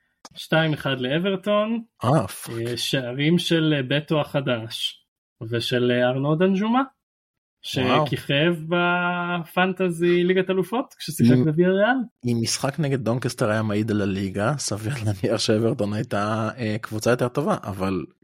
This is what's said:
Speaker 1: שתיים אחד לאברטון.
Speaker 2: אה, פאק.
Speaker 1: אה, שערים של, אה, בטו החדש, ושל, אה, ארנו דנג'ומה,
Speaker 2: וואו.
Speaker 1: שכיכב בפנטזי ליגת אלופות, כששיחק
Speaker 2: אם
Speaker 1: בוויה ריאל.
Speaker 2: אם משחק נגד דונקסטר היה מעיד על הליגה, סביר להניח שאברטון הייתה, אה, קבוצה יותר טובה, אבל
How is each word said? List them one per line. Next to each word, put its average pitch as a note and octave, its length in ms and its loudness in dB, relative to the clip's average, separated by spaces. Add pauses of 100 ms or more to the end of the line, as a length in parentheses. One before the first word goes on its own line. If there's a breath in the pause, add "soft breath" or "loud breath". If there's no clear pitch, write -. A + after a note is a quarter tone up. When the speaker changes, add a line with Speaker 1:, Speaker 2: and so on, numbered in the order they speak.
(360)
Speaker 1:
שתיים D#3+ 380 0
אחד C3+ 260 -4
לאברטון. G3+ 840 0 (200)
Speaker 2:
אה, C#3 240 2
פאק. - 280 -12 (120)
Speaker 1:
אה, A#2+ 100 -6
שערים C#3+ 640 0
של, D#3+ 380 2
אה, C3+ 60 0
בטו C#3+ 380 0
החדש, B2 840 -4 (460)
ושל, A#2+ 400 0
אה, B2 180 4
ארנו C#3 260 0
דנג'ומה, G3 460 2 (960)
Speaker 2:
וואו. C3+ 300 2
Speaker 1:
שכיכב D3 480 0 (140)
בפנטזי F3 1500 0
ליגת F#3 260 2
אלופות, F#3+ 480 -2
כששיחק A#2+ 360 2
Speaker 2:
אם B2+ 120 4
Speaker 1:
בוויה E3 240 4
ריאל. G#3+ 280 2 (280)
Speaker 2:
אם A#2+ 160 0
משחק C3+ 380 -2
נגד C3+ 240 0
דונקסטר A#2 460 0
היה G#2+ 120 2
מעיד G#2+ 300 0
על G#2 100 2
הליגה, G2+ 560 0
סביר A2 360 -6 (120)
להניח G#2 340 0
שאברטון A2 540 2
הייתה, G#2+ 640 -2
אה, B2 240 -2
קבוצה A2 280 -2
יותר B2 180 2
טובה, D3 360 -2
אבל F#2+ 420 -4 (180)